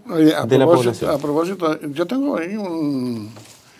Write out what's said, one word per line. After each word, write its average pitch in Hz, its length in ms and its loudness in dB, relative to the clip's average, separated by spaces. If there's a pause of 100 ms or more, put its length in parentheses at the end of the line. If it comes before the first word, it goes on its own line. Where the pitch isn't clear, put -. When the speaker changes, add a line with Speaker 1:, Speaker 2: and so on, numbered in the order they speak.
(120)
Speaker 1:
Oye, 160 240 4
a 139 100 -2
Speaker 2:
de 127 120 4
la 135 80 6
Speaker 1:
propósito, 127 420 2
Speaker 2:
población. - 40 0
Speaker 1:
a 151 60 0
propósito, 156 640 -2 (120)
yo 165 140 -2
tengo 269 300 -2
ahí 175 200 -6
un, 135 720 -6 (480)